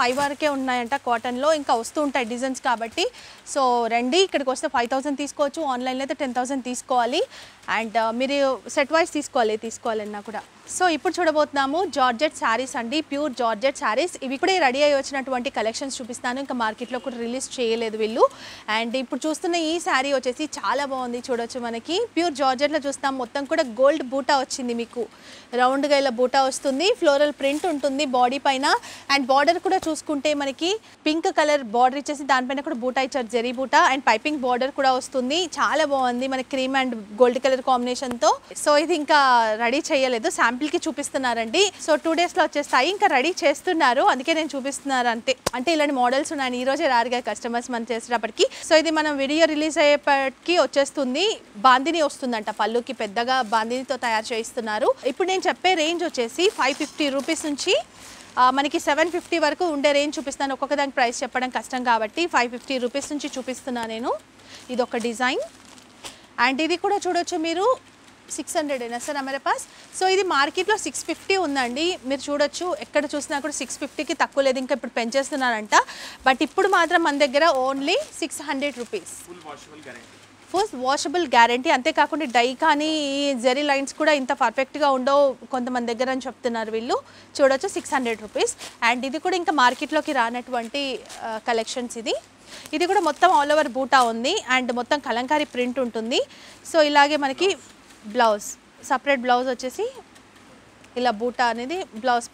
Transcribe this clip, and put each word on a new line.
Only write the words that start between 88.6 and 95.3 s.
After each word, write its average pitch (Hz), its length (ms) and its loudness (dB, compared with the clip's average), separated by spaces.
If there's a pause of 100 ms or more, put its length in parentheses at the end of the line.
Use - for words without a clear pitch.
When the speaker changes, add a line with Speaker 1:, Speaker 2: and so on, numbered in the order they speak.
Speaker 1:
And 240 200 0
ఇది 285 180 -4
కూడా 370 160 2
ఇంకా 330 100 0 (100)
మార్కెట్లోకి 294 580 2
రానటువంటి, 240 640 -4 (440)
ఆ, 220 220 -8
collections 240 540 -4
ఇది. 330 140 -2 (600)
ఇది 320 100 0
కూడా 392 140 2 (100)
మొత్తం 339 200 4 (100)
all 285 160 0
over 302 200 2
బూటా 262 260 4 (100)
ఉంది 240 220 -2 (220)
and 254 240 -2
మొత్తం 285 180 -2 (120)
కలంకారీ 262 340 -2 (100)